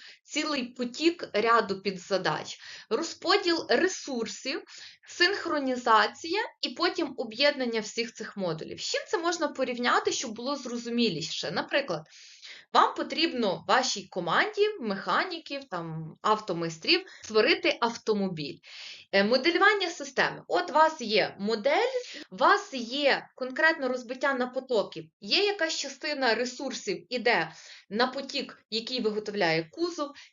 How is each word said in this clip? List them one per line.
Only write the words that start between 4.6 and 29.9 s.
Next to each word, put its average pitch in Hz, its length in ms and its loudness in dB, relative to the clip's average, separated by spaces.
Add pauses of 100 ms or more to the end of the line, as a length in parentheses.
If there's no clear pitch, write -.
синхронізація 285 1300 2 (200)
і - 80 -4
потім 330 480 0
об'єднання 240 640 0
всіх 233 340 -4
цих - 240 -12
модулів. 165 440 -4
З - 20 -8
чим 554 240 -2
це 427 100 -2
можна 330 300 0
порівняти, 262 640 0
щоб - 240 -4
було 247 200 -4
зрозуміліше? 233 960 -2
Наприклад, 196 500 -2 (720)
вам 359 200 6
потрібно 254 720 -2
вашій 220 400 2
команді 294 540 0 (180)
механіків, 277 840 -2
там, 160 580 -8
автомайстрів 214 840 0 (180)
створити 285 580 4
автомобіль. 196 760 -2 (540)
Е, 196 120 6
моделювання 349 640 4
системи. 220 580 -2
От 349 220 0
у 254 40 -8
вас 311 280 4
є 196 380 2
модель, 269 520 2 (400)
у 185 40 -14
вас 330 380 4
є 240 600 0
конкретно 269 520 0
розбиття 254 460 -2
на 247 140 -2
потоки. 220 600 -2 (120)
Є 285 220 2
якась 330 340 0
частина 269 580 -2
ресурсів 240 800 -6
іде 208 380 2 (380)
на 226 180 2
потік, - 600 -8
який 226 320 -4
виготовляє 202 720 0
кузов, 330 400 -4 (220)